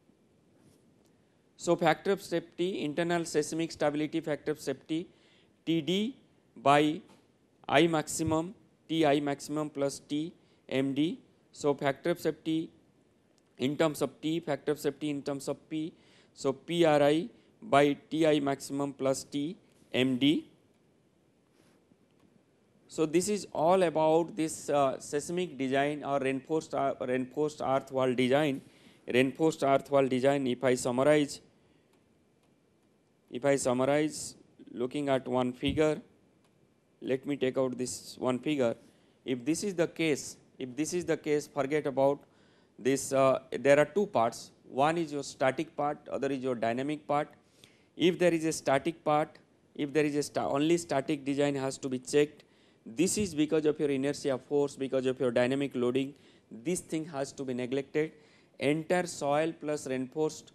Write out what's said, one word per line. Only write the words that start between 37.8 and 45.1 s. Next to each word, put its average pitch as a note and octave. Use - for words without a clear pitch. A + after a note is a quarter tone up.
one B2+
figure. C3
If B2
this D#3+
is G3+
the E3
case, D#3+
if B2+
this D3+
is F3
the D#3+
case, D3
forget D3
about C#3
this. C3+
Uh, C3+
there C#3
are D3+
two G#3
parts. -
One D3+
is D#3